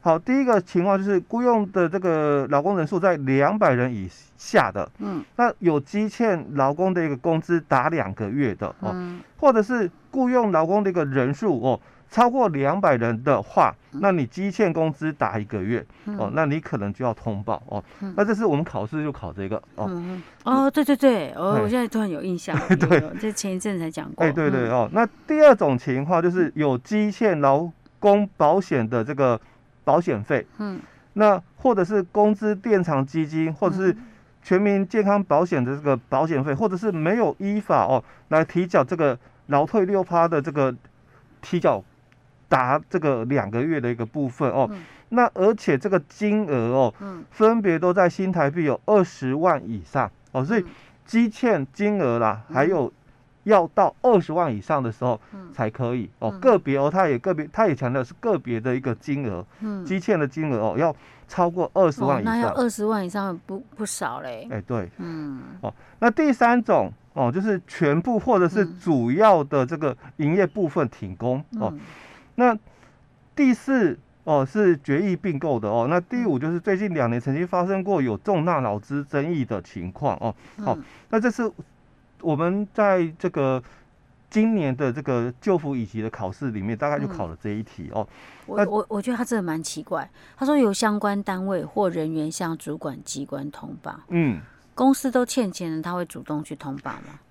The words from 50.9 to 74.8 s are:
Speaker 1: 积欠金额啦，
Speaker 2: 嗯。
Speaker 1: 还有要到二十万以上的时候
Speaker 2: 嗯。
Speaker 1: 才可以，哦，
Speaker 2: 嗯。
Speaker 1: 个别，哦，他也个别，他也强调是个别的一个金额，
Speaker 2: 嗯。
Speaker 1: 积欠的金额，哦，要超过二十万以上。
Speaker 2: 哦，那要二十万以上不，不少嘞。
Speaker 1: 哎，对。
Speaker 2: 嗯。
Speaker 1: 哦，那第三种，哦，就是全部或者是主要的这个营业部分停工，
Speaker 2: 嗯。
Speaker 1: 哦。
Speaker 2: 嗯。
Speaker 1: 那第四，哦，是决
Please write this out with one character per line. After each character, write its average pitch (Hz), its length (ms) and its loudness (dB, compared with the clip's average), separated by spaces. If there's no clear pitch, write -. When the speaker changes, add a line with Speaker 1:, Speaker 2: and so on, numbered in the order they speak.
Speaker 1:
积 233 240 2
欠 208 440 0
金 208 280 0
额 120 180 2
啦， 110 300 0
Speaker 2:
嗯。 104 40 -10
Speaker 1:
还 131 120 2
有 160 260 0
要 196 300 6
到 190 280 4
二 240 180 6
十 165 140 -4
万 160 200 0
以 104 60 -6
上 139 240 -2
的 117 80 -2
时 123 140 -6
候 120 120 0
Speaker 2:
嗯。 185 200 -18
Speaker 1:
才 110 160 -2
可 120 260 -4
以， 107 140 -6
哦， 113 140 -2
Speaker 2:
嗯。 95 80 -12
Speaker 1:
个 240 180 6
别， 139 180 -2
哦， 139 140 2
他 185 160 2
也 135 100 2
个 139 160 -2
别， 151 200 -4
他 220 120 2
也 170 80 2
强 123 200 -2
调 135 100 -2
是 - 160 -10
个 220 180 0
别 120 220 -4
的 127 160 -2
一 131 60 -4
个 123 140 -4
金 139 300 -6
额， 90 200 -6
Speaker 2:
嗯。 202 240 -8
Speaker 1:
积 185 120 -4
欠 180 220 0
的 143 80 0
金 156 240 -4
额， 120 60 -2
哦， 104 200 -2
要 156 160 0
超 175 220 0
过 170 240 -4
二 175 180 4
十 - 120 -6
万 139 180 0
以 208 40 -4
上。 226 80 0
Speaker 2:
哦， 233 40 0
那 233 40 0
要 233 120 0
二 247 160 0
十 208 160 -6
万 214 180 0
以 180 60 -6
上 196 360 -6
不， 190 140 -10
不 214 100 -8
少 131 360 -8
嘞。 120 300 -12
Speaker 1:
哎， 107 100 -6
对。 98 360 -6
Speaker 2:
嗯。 151 440 -10
Speaker 1:
哦， 110 120 -8
那 233 120 4
第 302 200 0
三 240 320 2
种， 143 280 2
哦， 123 180 0
就 175 100 -2
是 202 260 0
全 156 320 0
部 214 200 0
或 220 180 2
者 180 100 4
是 185 180 2
主 147 460 0
要 185 320 6
的 139 220 0
这 135 120 -6
个 147 180 -2
营 156 180 2
业 196 100 4
部 180 220 -2
分 143 220 -2
停 95 260 -12
工， 127 360 -4
Speaker 2:
嗯。 220 100 -8
Speaker 1:
哦。 - 120 -2
Speaker 2:
嗯。 147 60 -14
Speaker 1:
那 240 220 2
第 262 180 4
四， 220 440 0
哦， 143 220 2
是 185 320 2
决 143 240 -2